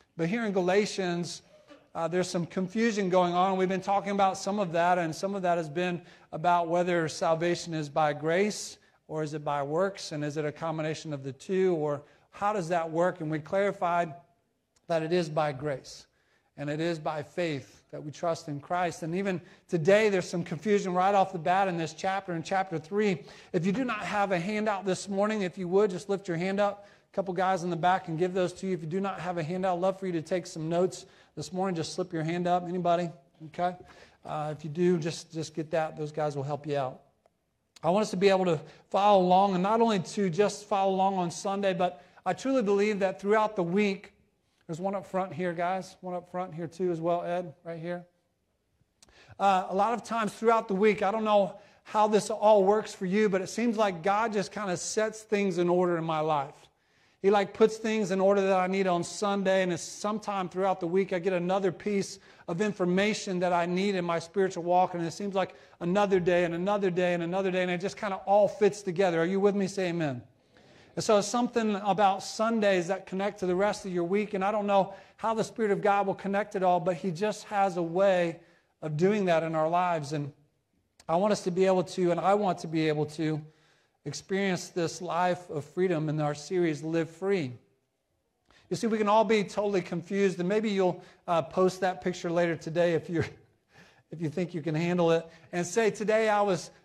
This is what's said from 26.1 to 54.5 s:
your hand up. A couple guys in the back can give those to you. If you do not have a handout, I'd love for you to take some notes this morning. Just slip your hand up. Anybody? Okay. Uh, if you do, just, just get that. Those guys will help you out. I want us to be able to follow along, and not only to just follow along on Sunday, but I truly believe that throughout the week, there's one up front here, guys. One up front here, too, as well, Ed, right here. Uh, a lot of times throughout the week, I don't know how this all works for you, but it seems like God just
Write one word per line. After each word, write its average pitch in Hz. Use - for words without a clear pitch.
your 170
hand 196
up. 202
A -
couple 185
guys 185
in 180
the 170
back 180
can 165
give 180
those 180
to -
you. 185
If 165
you 160
do 190
not 190
have 175
a 165
handout, 185
I'd 170
love 185
for 196
you 185
to 165
take 180
some 160
notes 180
this 147
morning. 185
Just -
slip 180
your 160
hand 175
up. 180
Anybody? 175
Okay. 175
Uh, 151
if 151
you 160
do, 175
just, 156
just 156
get 156
that. 160
Those 151
guys 151
will 135
help 147
you 143
out. 131
I 156
want 208
us 208
to 190
be 196
able 185
to 160
follow 202
along, 185
and 175
not 220
only 220
to 190
just 190
follow 196
along 190
on 175
Sunday, 196
but 180
I 185
truly 254
believe 202
that 190
throughout 214
the 180
week, 196
there's 165
one 196
up 185
front 185
here, 180
guys. 180
One 180
up 175
front 180
here, 165
too, 180
as 160
well, 170
Ed, 175
right 170
here. 175
Uh, 196
a 185
lot 202
of 220
times 220
throughout 220
the 190
week, 208
I 190
don't 220
know 208
how 214
this 208
all 208
works 208
for 196
you, 208
but 190
it 180
seems 226
like 196
God 208
just 202